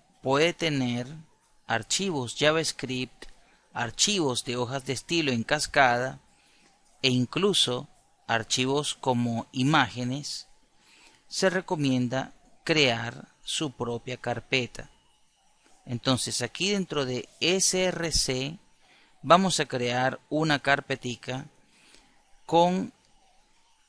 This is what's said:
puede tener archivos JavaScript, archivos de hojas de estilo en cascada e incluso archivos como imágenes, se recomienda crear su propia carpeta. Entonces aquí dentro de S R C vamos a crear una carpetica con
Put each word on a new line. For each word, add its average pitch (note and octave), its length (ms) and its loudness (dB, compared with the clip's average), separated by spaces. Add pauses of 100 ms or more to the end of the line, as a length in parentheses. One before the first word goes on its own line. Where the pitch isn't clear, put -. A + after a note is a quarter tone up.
(220)
puede D3 320 4
tener B2+ 520 -2 (600)
archivos B2+ 720 -2
JavaScript, C#3+ 840 0 (480)
archivos C3 720 -2
de A#2+ 100 -6
hojas B2 300 -4
de C3+ 80 -4
estilo D3+ 400 0
en A2+ 100 0
cascada C3 760 2 (800)
e C3 80 4
incluso B2+ 800 0 (380)
archivos B2+ 680 0
como A#2+ 560 0
imágenes, B2+ 960 0 (800)
se - 220 0
recomienda C3+ 840 0 (320)
crear B2 640 0 (160)
su D3 300 -6
propia A#2+ 420 -6
carpeta. A#2+ 760 -4 (960)
Entonces B2 560 -2
aquí E3+ 300 -2
dentro E3+ 320 -2
de B2+ 240 -4 (140)
S F#3 420 2
R E3+ 300 -2
C C3+ 440 -2 (640)
vamos E3+ 380 6
a D3 60 2
crear B2+ 640 -2
una D3+ 300 2
carpetica C3+ 840 -2 (1000)
con F3 480 2 (960)